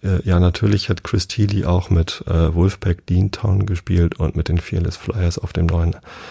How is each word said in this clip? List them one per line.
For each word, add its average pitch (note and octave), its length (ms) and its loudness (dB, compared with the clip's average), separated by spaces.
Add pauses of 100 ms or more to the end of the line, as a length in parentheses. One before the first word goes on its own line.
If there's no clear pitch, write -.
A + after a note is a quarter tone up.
äh, F#2+ 200 0
ja, F2+ 160 2
natürlich G2+ 500 2
hat F#2+ 140 -4
Chris - 240 -2
Thile G#2 400 0
auch F2+ 220 0
mit, E2+ 380 0
äh, E2 260 2
Wolfpack F2+ 540 0
Dean F#2 240 2
Town G2 340 0
gespielt F2 540 0
und D#2+ 160 -2
mit D#2 140 -2
den E2+ 100 2
Fearless E2+ 380 -2
Flyers F2+ 420 -2
auf - 120 -8
dem E2+ 140 0
neuen E2+ 300 0 (360)